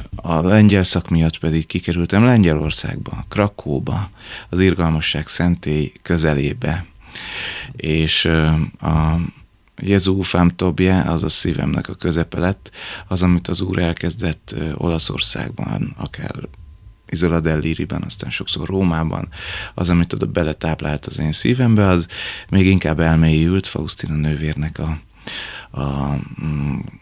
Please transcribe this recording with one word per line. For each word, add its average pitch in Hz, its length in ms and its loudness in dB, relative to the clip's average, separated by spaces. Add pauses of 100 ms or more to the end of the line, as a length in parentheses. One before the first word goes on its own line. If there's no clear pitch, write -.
(160)
a 82 260 -2
lengyel 101 420 6
szak - 260 -2
miatt 82 280 2
pedig 80 280 0
kikerültem 87 580 0
Lengyelországba, 85 1080 2
Krakóba, 101 800 -2 (400)
az 87 100 0
Irgalmasság 80 680 2
szentély 76 640 0 (100)
közelébe. 78 840 0 (880)
És, 80 500 0
ö, 80 200 4 (360)
a 80 380 2 (600)
Jezu 95 380 2
ufám 90 380 4
tobie, 92 460 2
az 80 220 0
a 78 60 -2
szívemnek - 600 -2
a - 40 -10
közepe - 460 -2
lett, 90 320 -2 (360)
az, 90 160 0
amit 90 240 4
az 85 140 -4
Úr 90 180 -2
elkezdett, 85 760 -4
ö, 78 160 -4
Olaszországban, - 1200 -4
akár - 380 -10 (760)
Isola 82 300 2
del 80 200 0
Liriben, 78 440 -4
aztán - 260 -10
sokszor - 380 -6
Rómában, 85 640 0 (440)
az, 87 160 -2
amit 85 240 2
oda 101 120 -2
beletáplált 78 800 -2
az - 140 -8
én 76 120 0
szívembe, 113 560 4
az 87 200 4 (420)
még 95 160 6
inkább 85 340 4
elmélyült 80 680 4
Faustina 78 480 -6
nővérnek 76 640 -2
a 80 200 -4 (720)
a, 69 420 -2 (300)
mm, 71 360 -2 (220)